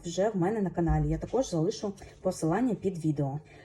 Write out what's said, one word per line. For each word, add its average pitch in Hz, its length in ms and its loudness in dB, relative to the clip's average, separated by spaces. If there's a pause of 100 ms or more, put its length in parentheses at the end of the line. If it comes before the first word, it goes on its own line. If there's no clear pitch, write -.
вже 185 240 0
в 202 80 0
мене 202 260 2
на 175 80 0
каналі. 156 380 2
Я 156 100 0
також 254 320 -2
залишу 180 420 0 (280)
посилання 185 540 0
під 175 300 -4
відео. 143 360 0 (240)